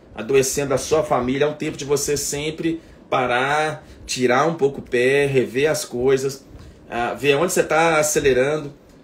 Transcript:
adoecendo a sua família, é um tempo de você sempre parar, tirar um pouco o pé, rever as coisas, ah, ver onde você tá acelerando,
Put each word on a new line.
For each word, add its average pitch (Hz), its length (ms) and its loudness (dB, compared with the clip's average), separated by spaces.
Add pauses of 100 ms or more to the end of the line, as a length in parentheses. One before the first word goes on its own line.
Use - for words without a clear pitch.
(140)
adoecendo 131 600 0
a - 40 0
sua 156 260 0
família, 135 400 0
é 147 40 2
um 147 60 -4
tempo 151 240 -6
de 147 60 -8
você 143 320 0
sempre 160 640 -4 (280)
parar, 135 800 -2 (180)
tirar 127 420 2
um 165 80 0
pouco 139 260 -2
o - 20 -16
pé, 135 420 2
rever 135 460 0
as 151 140 -2
coisas, 135 600 -2 (460)
ah, 117 240 -4
ver 139 220 2
onde 175 160 0
você 170 100 2
tá 160 380 2
acelerando, 143 760 0 (300)